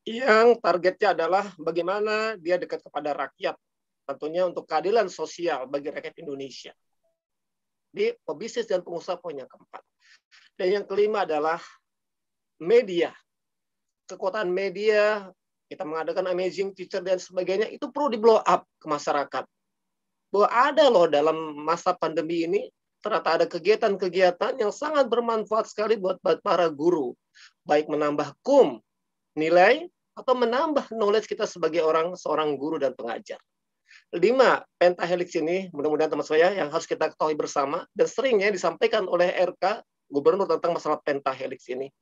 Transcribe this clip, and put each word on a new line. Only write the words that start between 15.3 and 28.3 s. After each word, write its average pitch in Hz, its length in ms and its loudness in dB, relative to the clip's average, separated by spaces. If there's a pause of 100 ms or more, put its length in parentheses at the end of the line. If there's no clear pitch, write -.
kita 165 160 -10
mengadakan 175 480 -4
Amazing 185 400 -4
Teacher 185 240 -8
dan 185 160 0
sebagainya, 185 560 -4
itu - 240 -10
perlu 277 160 -2
di 226 80 -4
blow 220 240 6
up 175 320 2
ke - 160 -10
masyarakat. 143 560 -4 (840)
Bahwa 202 200 4
ada 277 400 4
loh 175 160 6
dalam 156 560 0
masa 175 320 0
pandemi 165 480 -2
ini, 190 180 -2 (380)
ternyata 170 400 -2
ada 170 80 4
kegiatan-kegiatan 196 1120 0
yang 208 160 0
sangat 294 320 0
bermanfaat 226 640 -2
sekali 214 240 0
buat, 185 240 -4
buat 165 240 0
para 175 240 2
guru. 147 480 0 (480)
Baik 151 240 2
menambah 147 560 -2